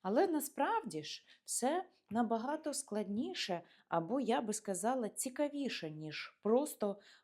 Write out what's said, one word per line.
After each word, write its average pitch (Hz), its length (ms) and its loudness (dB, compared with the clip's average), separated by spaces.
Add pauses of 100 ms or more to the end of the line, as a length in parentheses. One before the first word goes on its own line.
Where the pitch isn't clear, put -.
Але 247 240 4
насправді 294 760 0
ж - 220 -10 (200)
все 320 400 0 (260)
набагато 247 640 0
складніше, 208 840 -2 (280)
або, 170 320 0
я 240 200 2
би 214 120 -2
сказала, 208 560 0
цікавіше, 269 840 -2
ніж 156 520 -10
просто, 214 580 2 (240)